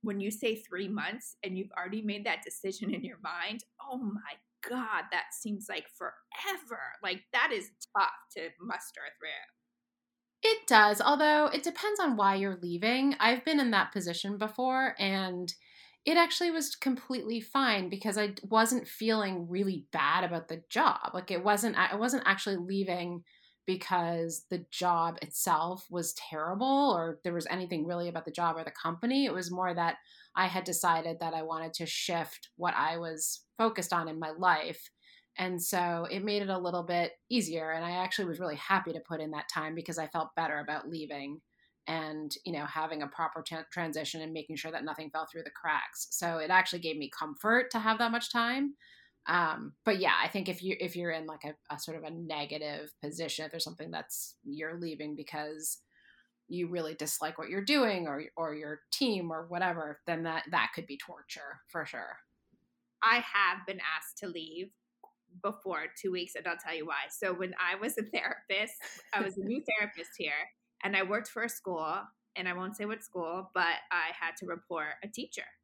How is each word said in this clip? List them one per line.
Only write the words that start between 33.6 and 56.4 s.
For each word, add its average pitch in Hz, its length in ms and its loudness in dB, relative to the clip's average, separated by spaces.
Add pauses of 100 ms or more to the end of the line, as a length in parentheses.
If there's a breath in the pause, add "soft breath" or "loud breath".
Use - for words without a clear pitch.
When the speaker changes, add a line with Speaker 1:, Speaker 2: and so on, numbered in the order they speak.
Speaker 2:
on 170 160 2
in 160 100 -6
my 160 120 -4
life. 165 580 2 (480 soft breath)
And 180 260 0
so 175 480 0
it 196 140 -2
made 208 160 2
it 202 80 -2
a 190 80 2
little 180 260 0
bit 175 300 0 (180)
easier. 160 400 0
And 160 140 -2
I 170 60 -2 (120)
actually 185 260 0
was 160 120 -4
really 156 160 -2
happy 185 380 2
to 165 120 -6
put 160 140 -4
in 156 120 -4
that - 200 -6
time 156 220 -2
because 165 240 -6
I 160 80 -2
felt 160 280 -4
better 151 260 0
about 151 280 -6
leaving 151 540 -8 (440)
and, 156 460 -4 (140)
you 175 80 -4
know, 147 100 -4
having 156 380 -4
a 143 60 -4
proper 160 380 -4
tran-, 160 240 -8
transition 156 520 -4
and 160 100 -8
making 156 240 -8
sure 160 160 -6
that 139 120 -6
nothing 156 260 -8
fell 160 200 -4
through 165 140 -10
the - 60 -12
cracks. - 600 -4
So 170 280 -2
it 156 100 -2
actually 185 320 6
gave 160 160 -2
me 143 140 -6
comfort 220 640 2
to 233 60 2
have 220 200 4
that 233 140 2
much 233 200 -2
time. 262 440 0 (500 soft breath)
Um, 156 480 0 (100)
but 202 140 4
yeah, 165 240 4
I 156 60 2
think 185 200 -2
if 175 140 -4
you, 190 180 0
if 175 160 -4
you're 175 140 -2
in, 160 160 -4
like, 156 180 -12
a, 151 100 -8 (200)
a 147 40 -10
sort 160 200 -8
of 156 60 -12
a 156 60 -8
negative 151 920 -6
position, 156 420 -6
if 151 60 -10
there's 165 140 -4
something 165 260 -12
that's, - 520 -8
you're 156 380 -8
leaving 151 360 -6
because 156 680 -8 (640 soft breath)